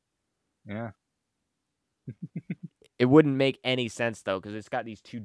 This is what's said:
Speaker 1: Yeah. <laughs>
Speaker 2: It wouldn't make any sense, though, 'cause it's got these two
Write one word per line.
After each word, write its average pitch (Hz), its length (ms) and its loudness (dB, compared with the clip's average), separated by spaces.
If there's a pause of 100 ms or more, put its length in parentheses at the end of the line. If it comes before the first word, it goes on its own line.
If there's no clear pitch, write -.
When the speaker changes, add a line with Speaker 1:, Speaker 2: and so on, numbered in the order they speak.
(680)
Speaker 1:
Yeah. 107 260 -8 (1160)
<laughs> 120 40 -14 (880)
Speaker 2:
It 123 120 4
wouldn't 143 260 8
make 135 260 0
any 127 260 -2
sense, 117 340 -4
though, 95 180 -2
'cause 104 140 -12
it's 107 160 -12
got 120 160 -6
these 107 160 -14
two - 220 -14